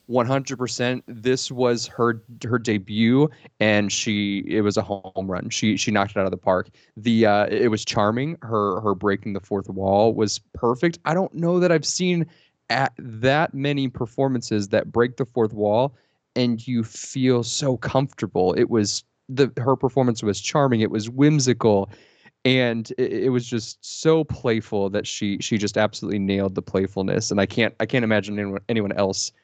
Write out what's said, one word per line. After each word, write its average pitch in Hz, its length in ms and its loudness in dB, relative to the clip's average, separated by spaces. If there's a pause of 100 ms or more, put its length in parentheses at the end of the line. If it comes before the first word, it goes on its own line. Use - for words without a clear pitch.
one 120 200 2
hundred 135 320 -2
percent, 123 480 -4
this 123 460 -2
was 120 340 0
her, 117 340 0 (220)
her 120 160 0
debut, 113 720 2 (300)
and 104 320 2
she, 104 560 -2
it 104 140 0
was 104 140 2
a 110 60 0
home 95 480 -6
run. 92 200 -6
She, 107 260 0
she 104 160 -2
knocked 104 180 0
it - 80 -10
out 98 60 2
of 95 80 -2
the 95 40 -6
park. 92 320 0 (280)
The, 113 300 2
uh, 104 200 4
it 120 220 2
was 107 160 -2
charming. 120 580 0
Her, 104 380 0
her 101 160 0
breaking 98 380 -2
the 98 60 -6
fourth 98 280 -6
wall 98 440 2
was 107 280 -2 (120)
perfect. 127 520 0
I 156 100 0
don't 185 180 -2
know 170 280 0
that 180 100 4
I've 156 160 2
seen 175 400 0 (440)
at 127 280 0
that 131 560 0
many 139 320 -2
performances 123 840 -2
that 104 200 0
break 123 260 2
the 135 100 -4
fourth 113 260 0
wall 110 420 0 (400)
and 120 320 0
you 120 160 0
feel 127 640 0
so 131 320 -2
comfortable. 98 760 0
It - 140 2
was 107 360 0 (240)
the, 131 300 0
her 123 180 2
performance 123 480 0
was 101 160 0
charming. 131 400 2
It 110 100 2
was 107 180 -4
whimsical. 123 800 4 (560)
And 120 520 2
it, 127 160 -2 (120)
it 127 40 2
was 123 180 0
just - 380 -8
so 160 400 0
playful 110 680 -2
that 101 160 -4
she, 101 340 -4
she - 180 0
just 104 180 -2
absolutely 107 420 -2
nailed 98 360 0
the 95 80 -4
playfulness. 95 680 -2
And 101 100 0
I 98 60 4
can't, 110 340 0
I 110 60 -2
can't 123 180 0
imagine 104 340 0
anyone, 98 300 -4
anyone 107 240 -2
else 98 400 -2 (120)